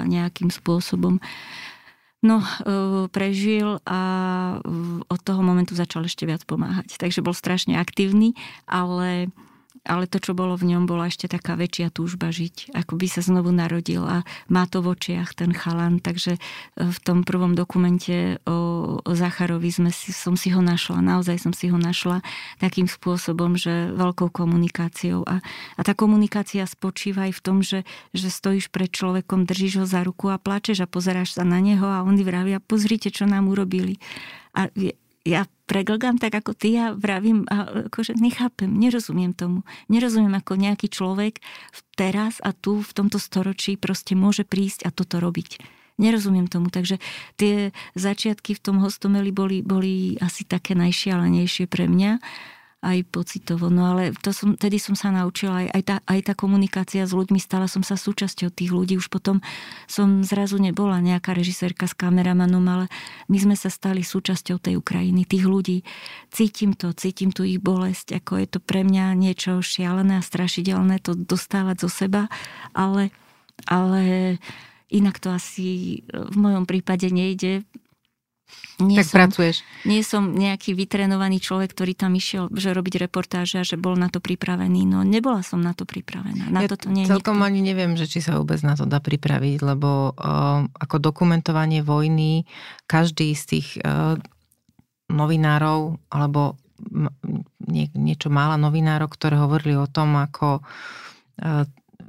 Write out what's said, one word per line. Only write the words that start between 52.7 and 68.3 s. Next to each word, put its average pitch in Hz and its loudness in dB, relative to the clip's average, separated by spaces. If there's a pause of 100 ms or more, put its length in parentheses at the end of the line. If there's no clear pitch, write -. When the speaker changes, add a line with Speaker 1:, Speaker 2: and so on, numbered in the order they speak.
Speaker 1:
aj 180 -2
pocitovo. 175 -2
No 180 4
ale 180 0
to 196 -2
som, 202 0
tedy 208 0
som 202 -2
sa 196 0
naučila, 185 -2
aj, - -6
aj 190 2
tá, 196 -2 (100)
aj 190 2 (100)
tá 196 -2
komunikácia 190 0
s 185 -2
ľuďmi, 185 2
stala 185 0
som 190 -2
sa 196 -2
súčasťou 190 -4
tých 175 -4
ľudí. 180 2
Už 185 -4
potom 196 0 (480)
som 196 4
zrazu 196 0
nebola 190 2
nejaká 180 2
režisérka 180 -2
s - -10
kameramanom, 180 4
ale 185 0 (400)
my 202 4
sme 202 6
sa - -6
stali 190 -2
súčasťou 180 -2
tej 180 0
Ukrajiny, 180 2
tých 190 2
ľudí. 185 2 (480)
Cítim 208 2
to, 175 -4
cítim 190 -2
tú - -2
ich 185 0
bolesť, 185 -2
ako - -10